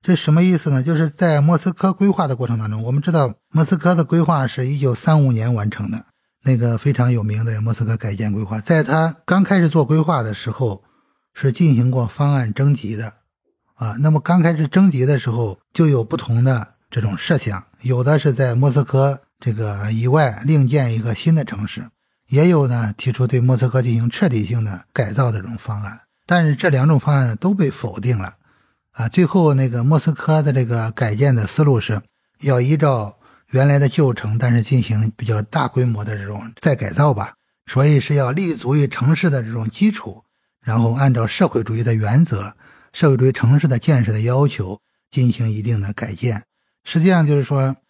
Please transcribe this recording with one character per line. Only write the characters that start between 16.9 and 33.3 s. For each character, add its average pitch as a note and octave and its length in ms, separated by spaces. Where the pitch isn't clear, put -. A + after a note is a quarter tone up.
种 G2+ 160
设 D3+ 200
想， G2 240
有 B2 200
的 C#3+ 160
是 C#3+ 140
在 B2 240
莫 C3+ 160
斯 C3 140
科 C3+ 340
这 - 140
个 G#2 400
以 A2+ 160
外 C3 380
另 C#3+ 200
建 B2 280
一 A2+ 60
个 A2+ 140
新 E3 220
的 D3+ 80
城 G#2 240
市， - 220
也 D3 180
有 D3+ 200
呢， A#2 280
提 - 160
出 B2 160
对 B2 140
莫 B2+ 160
斯 B2 100
科 B2+ 140
进 A#2+ 140
行 A#2 140
彻 F#3+ 200
底 A2 160
性 A2+ 180
的 G2 300
改 G#2+ 180
造 B2 180
的 G#2+ 120
这 F#2+ 40
种 A#2 120
方 G#2 240
案。 G2+ 180
但 E3+ 220
是 D3 80
这 F3+ 140
两 C3+ 180
种 D#3 100
方 D3 160
案 B2+ 220
都 F#3 180
被 F#3 160
否 G2+ 300
定 A#2 180
了， E2 180
啊， A2+ 160
最 F3+ 180
后 D#3 280
那 C3+ 160
个 A#2 140
莫 D3+ 140
斯 D#3 140
科 D#3 300
的 C#3+ 100
这 C3 140
个 A2+ 260
改 G#2+ 240
建 C3+ 180
的 G#2+ 140
思 - 160
路 C3+ 160
是 G#2 220
要 C#3 180
依 C3+ 160
照 C3 420